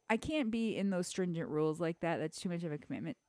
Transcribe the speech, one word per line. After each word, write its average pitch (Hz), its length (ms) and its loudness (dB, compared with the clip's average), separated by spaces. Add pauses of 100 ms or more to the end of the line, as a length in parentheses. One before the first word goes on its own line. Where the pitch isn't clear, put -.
I 226 80 4
can't 277 340 0
be 226 240 2
in 196 140 2
those 180 180 0
stringent 175 400 0
rules 156 320 2
like 170 220 -2
that. 170 160 2
That's 156 220 -4
too 190 100 -2
much 175 160 -2
of 151 80 -2
a 147 40 -2
commitment 143 380 -6 (140)